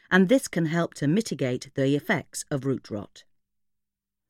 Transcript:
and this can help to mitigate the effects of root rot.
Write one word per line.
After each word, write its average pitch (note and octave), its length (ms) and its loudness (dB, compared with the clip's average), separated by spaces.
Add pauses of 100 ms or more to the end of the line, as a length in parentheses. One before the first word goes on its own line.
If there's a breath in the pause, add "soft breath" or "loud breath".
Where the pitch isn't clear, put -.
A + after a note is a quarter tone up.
and F#3 180 6
this B3+ 200 4
can E3+ 180 -2
help E3 300 -2
to D3 120 -2
mitigate C#3+ 680 -2
the C#3 200 2
effects - 540 -4
of C3+ 160 -4
root C3+ 240 -4
rot. G2+ 340 -12 (1080)